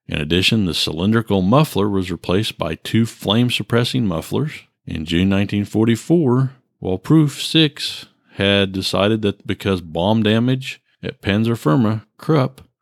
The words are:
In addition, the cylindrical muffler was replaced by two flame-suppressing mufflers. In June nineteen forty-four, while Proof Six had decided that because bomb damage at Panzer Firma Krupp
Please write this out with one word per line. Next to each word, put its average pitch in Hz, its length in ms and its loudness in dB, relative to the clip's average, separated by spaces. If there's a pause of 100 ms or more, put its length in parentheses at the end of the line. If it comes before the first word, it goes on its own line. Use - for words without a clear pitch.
In 82 140 -4
addition, 92 440 2
the 82 80 -2
cylindrical 98 680 0
muffler 107 480 2
was 95 220 -2
replaced 90 460 -2
by 80 180 -6
two 113 300 0
flame-suppressing 120 1000 0
mufflers. 101 560 -4 (240)
In 82 200 -8
June 85 220 2
nineteen 101 380 0
forty-four, 127 880 2 (260)
while 92 180 -4
Proof 151 460 2
Six - 640 -2 (300)
had 98 360 2
decided 98 500 0
that 101 240 -4
because 98 360 -2
bomb 90 420 0
damage 123 580 0 (220)
at - 180 -10
Panzer 110 360 0
Firma 113 480 0 (120)
Krupp 135 440 -2 (200)